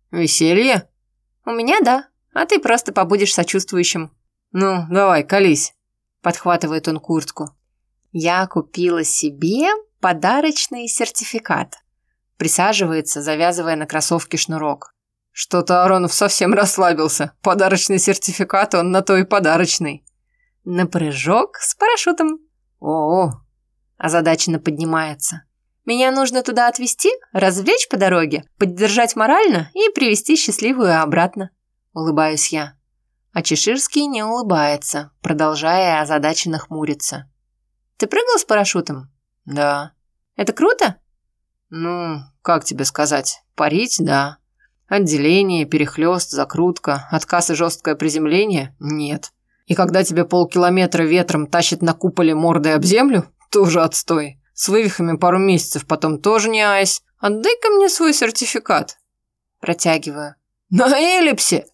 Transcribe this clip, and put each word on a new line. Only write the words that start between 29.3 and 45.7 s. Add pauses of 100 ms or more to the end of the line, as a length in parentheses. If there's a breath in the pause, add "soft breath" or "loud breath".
и
привезти
счастливую
обратно», (420)
улыбаюсь
я. (580)
А
Чеширский
не
улыбается,
продолжая
озадаченно
хмуриться. (640)
«Ты
прыгал
с
парашютом?» (340)
«Да». (440)
«Это
круто?» (720)
«Ну, (220)
как
тебе
сказать, (120)
парить –
да. (480)
Отделение,
перехлёст,